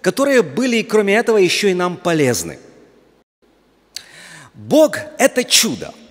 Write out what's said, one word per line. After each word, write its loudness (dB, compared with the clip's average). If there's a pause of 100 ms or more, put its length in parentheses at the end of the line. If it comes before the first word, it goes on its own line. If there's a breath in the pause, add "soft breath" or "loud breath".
которые 2
были, -2
кроме 2
этого, 0
еще 2
и 2
нам -4
полезны. -2 (2000 loud breath)
Бог — 2 (180)
это 0
чудо. -2 (180)